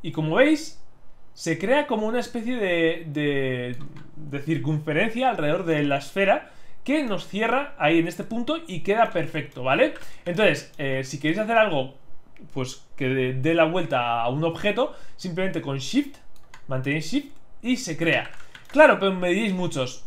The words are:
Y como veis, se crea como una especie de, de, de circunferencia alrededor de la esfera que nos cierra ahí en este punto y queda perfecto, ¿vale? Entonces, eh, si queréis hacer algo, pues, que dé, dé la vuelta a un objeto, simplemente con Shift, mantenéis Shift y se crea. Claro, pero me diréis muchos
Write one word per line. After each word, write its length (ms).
Y 120
como 240
veis, 420
se 240
crea 280
como 200
una 140
especie 360
de, 500
de, 720
de 240
circunferencia 880
alrededor 340
de 180
la 140
esfera 540
que 200
nos 220
cierra 520
ahí 220
en 80
este 160
punto 420
y 140
queda 300
perfecto, 520
¿vale? 320
Entonces, 500
eh, 280
si 160
queréis 180
hacer 180
algo, 380
pues, 340
que 120
dé, 260
dé 200
la 100
vuelta 560
a 80
un 160
objeto, 500
simplemente 460
con 160
Shift, 380
mantenéis 440
Shift 240
y 140
se 200
crea. 320
Claro, 320
pero 140
me 180
diréis 240
muchos 520